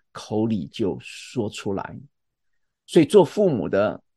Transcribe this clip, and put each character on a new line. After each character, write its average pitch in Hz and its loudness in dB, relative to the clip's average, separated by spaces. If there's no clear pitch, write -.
口 110 -4
里 104 -2
就 87 -4
说 - -8
出 - -8
来。” 92 -10
所 - 4
以 151 6
做 196 6
父 202 0
母 101 0
的 95 0